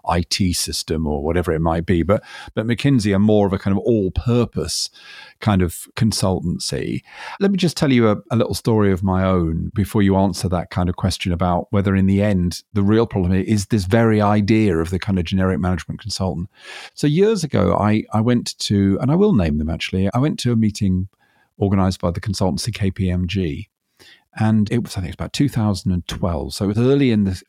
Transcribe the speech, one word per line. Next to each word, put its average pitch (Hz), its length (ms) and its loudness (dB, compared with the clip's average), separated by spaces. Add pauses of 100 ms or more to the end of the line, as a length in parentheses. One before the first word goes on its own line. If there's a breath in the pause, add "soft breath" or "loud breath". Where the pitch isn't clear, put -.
I 87 180 0
T 90 300 0
system 80 540 -4
or 73 160 -4
whatever 82 300 -2
it 80 80 0
might 85 260 0
be. 87 160 2
But, 98 220 0 (320 loud breath)
but 110 100 -4
McKinsey 117 480 2
are 95 60 4
more 107 260 4
of 90 60 0
a 95 80 -2
kind 98 160 0
of - 80 0
all-purpose 113 1080 -2 (480 loud breath)
kind 98 240 2
of - 320 -4
consultancy. 90 1080 -2 (360 loud breath)
Let 196 140 0
me 190 60 -2
just 180 180 0
tell 143 160 2
you 117 160 6
a, 104 80 2 (160)
a 117 40 0
little 113 180 0
story 107 360 2
of 95 140 0
my 92 180 2
own 85 500 0
before 104 300 0
you 95 140 4
answer 95 320 0
that 87 220 -4
kind 90 180 -2
of 87 80 -4
question 92 360 -2
about 87 380 0
whether 98 240 2
in 95 120 2
the 98 180 2
end 90 480 -2
the 101 100 0
real 110 240 4
problem 95 260 0
is 98 340 0
this 104 180 0
very 113 360 2
idea 104 580 2
of 82 120 -2
the 92 80 -2
kind 95 220 -2
of 85 40 0
generic 92 360 0
management 87 400 -4
consultant. 92 500 -6 (440 loud breath)
So - 120 -2
years 180 380 2
ago, 95 340 2
I, 107 240 2 (100)
I 110 80 0
went 120 380 0
to, 98 420 2
and 131 120 0
I - 20 2
will 202 180 4
name 80 260 2
them 78 120 -2
actually, 95 420 -2
I 123 60 -2
went 147 220 -2
to 123 100 -2
a 117 60 2
meeting 101 520 0 (500)
organized 95 420 0
by 90 100 0
the 92 100 -6
consultancy 95 540 -2
K 98 160 -2
P 92 200 -2
M 90 180 -2
G. 92 400 -4 (720 soft breath)
And 110 320 2
it 120 100 0
was, - 100 -10
I - 40 -12
think 92 80 -6
it - 60 -8
was - 40 -10
about - 200 -10
two 139 160 0
thousand 104 420 -2
and 87 160 -2
twelve. 78 460 -4
So 104 100 -4
it 95 40 0
was 104 100 0
early 131 340 2
in 107 120 2
the 92 240 -2